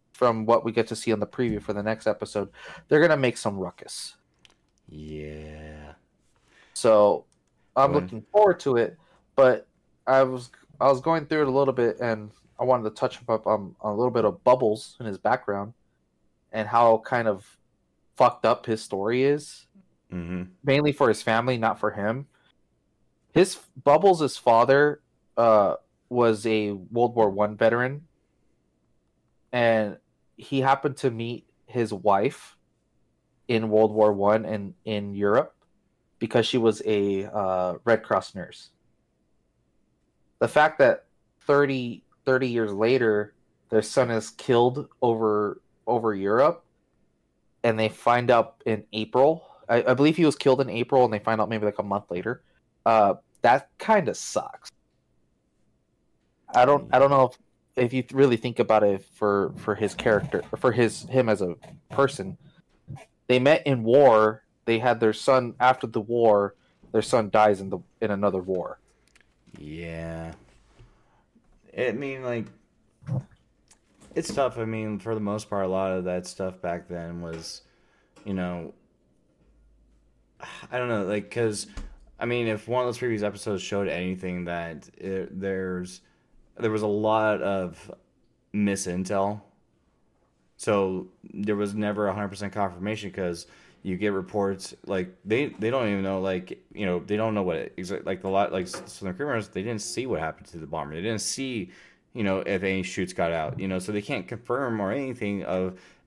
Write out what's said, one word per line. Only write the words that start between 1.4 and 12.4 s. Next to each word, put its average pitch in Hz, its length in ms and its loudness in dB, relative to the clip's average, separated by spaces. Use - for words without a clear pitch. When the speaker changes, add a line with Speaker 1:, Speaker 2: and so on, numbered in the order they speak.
Speaker 1:
for - 100 -8
the 101 100 -6
next 107 260 -4
episode, 101 400 -4
they're - 120 4
gonna 165 160 4
make 127 200 0
some 101 200 -6
ruckus. - 600 -12
Speaker 2:
Yeah. 76 1040 -16
Speaker 1:
So 104 500 6
I'm 135 160 4
Speaker 2:
When 147 100 2
Speaker 1:
looking 92 300 -12
forward 202 280 6
to 131 180 0
it, - 200 0
but 127 320 4
I 135 160 6
was, 127 260 -8
I 127 80 4
was 131 120 4
going 160 260 -2
through 156 160 0
it 139 60 2
a 127 40 -2
little 135 200 2
bit, 120 280 0
and 107 320 -4